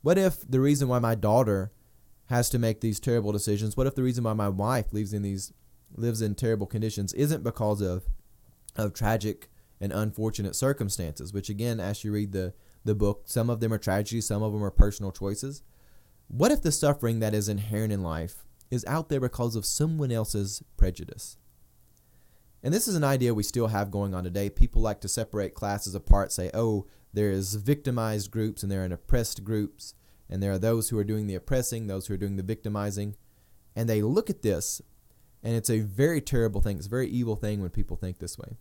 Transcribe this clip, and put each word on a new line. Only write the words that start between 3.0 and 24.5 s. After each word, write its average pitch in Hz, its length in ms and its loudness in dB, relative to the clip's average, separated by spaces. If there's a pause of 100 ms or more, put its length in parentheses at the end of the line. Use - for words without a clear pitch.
terrible 117 320 0
decisions, 104 420 -2
what 131 120 2
if 135 80 -2
the 135 80 -2
reason 123 200 0
why 110 120 0
my 104 160 0
wife 104 420 -2
lives 104 220 -4
in 104 80 -4
these, 98 320 -6 (420)
lives 113 240 -2
in 104 140 -2
terrible 110 320 0
conditions 107 480 -4
isn't 147 280 0
because 107 380 -2
of, 92 240 -2 (720)
of 107 180 -2
tragic 107 540 -2 (320)
and 101 120 -4
unfortunate 107 600 -2
circumstances, 98 800 -2
which 101 160 -6
again, 110 320 -4
as 98 240 -6
you 107 80 -4
read 104 180 -2
the, 92 240 -4 (300)
the 107 100 2
book, 101 300 2
some 117 260 0
of 117 80 0
them 113 140 0
are 107 60 -2
tragedy, 104 420 0
some 104 200 -2
of 107 120 -2
them 107 100 -2
are 101 80 -2
personal 101 400 6
choices. 104 540 -6 (640)
What 180 240 4
if 294 100 2
the 165 80 2
suffering 143 480 2
that 107 160 0
is 104 140 0
inherent 107 440 -2
in 98 120 -2
life 82 400 -6 (260)
is 123 140 -2
out 156 240 -4
there 143 100 0
because 120 380 -2
of 107 100 -4
someone 151 460 0
else's 107 500 -2 (140)
prejudice? - 600 0 (1200)
And 139 100 0
this 214 140 2
is 208 80 0
an 160 80 2
idea 127 320 4
we 104 80 0
still 117 240 0
have 104 240 0
going 98 240 -2
on 90 80 -4
today. 95 260 -2
People - 320 6